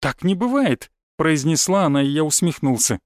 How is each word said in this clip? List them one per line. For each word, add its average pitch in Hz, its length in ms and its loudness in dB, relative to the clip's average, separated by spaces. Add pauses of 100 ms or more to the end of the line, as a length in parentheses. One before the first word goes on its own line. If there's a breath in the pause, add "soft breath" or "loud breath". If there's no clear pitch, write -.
«Так 135 220 -6
не 185 120 0
бывает», — 240 580 -2 (240)
произнесла 160 680 0
она, 143 180 2
и 139 60 0
я 147 140 0
усмехнулся. 143 840 0